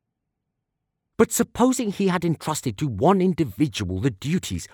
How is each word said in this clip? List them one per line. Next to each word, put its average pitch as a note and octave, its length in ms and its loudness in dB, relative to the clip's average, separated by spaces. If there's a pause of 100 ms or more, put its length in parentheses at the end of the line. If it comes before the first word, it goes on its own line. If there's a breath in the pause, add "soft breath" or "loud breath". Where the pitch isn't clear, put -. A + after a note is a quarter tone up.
(1160)
But A#3 160 4
supposing A#3+ 600 0
he G3 160 0
had F3 180 0
entrusted D3 540 -2
to D#3 80 -2
one C#3+ 340 2
individual C3+ 800 0
the B2+ 100 0
duties, C3 640 -4